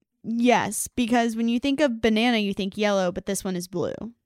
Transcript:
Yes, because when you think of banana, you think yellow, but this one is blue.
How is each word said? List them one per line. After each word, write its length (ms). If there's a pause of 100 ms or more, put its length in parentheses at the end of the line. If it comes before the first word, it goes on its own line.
(300)
Yes, 600
because 480
when 100
you 120
think 200
of 220
banana, 360
you 160
think 240
yellow, 360
but 140
this 180
one 100
is 140
blue. 240 (320)